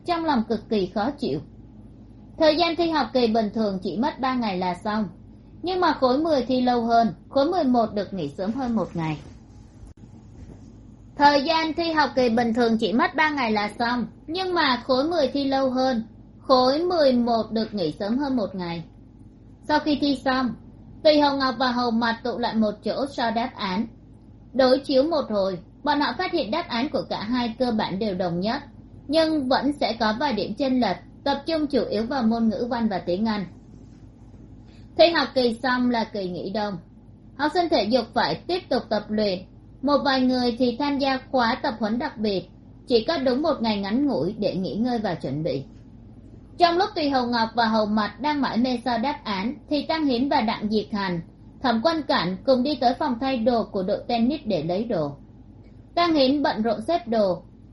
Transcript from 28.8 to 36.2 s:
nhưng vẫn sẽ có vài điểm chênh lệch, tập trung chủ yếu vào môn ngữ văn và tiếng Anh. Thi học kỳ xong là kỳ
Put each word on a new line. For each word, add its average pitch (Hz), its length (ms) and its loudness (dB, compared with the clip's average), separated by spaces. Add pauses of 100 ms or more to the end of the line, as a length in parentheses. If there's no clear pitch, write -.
nhưng 311 420 2
vẫn 262 240 2
sẽ 220 260 -2
có 214 200 2
vài 294 140 0
điểm 202 200 -2
chênh 254 280 0
lệch, 196 160 0 (260)
tập 277 220 -2
trung 311 220 -2
chủ 254 220 2
yếu 214 160 -2
vào 262 180 -2
môn 226 260 2
ngữ 214 200 -4
văn 233 200 0
và 185 100 -2
tiếng 180 260 -2
Anh. 208 200 -2 (1500)
Thi 330 120 10
học 302 240 0
kỳ 240 300 0
xong 247 260 0
là 233 140 0
kỳ 202 260 -6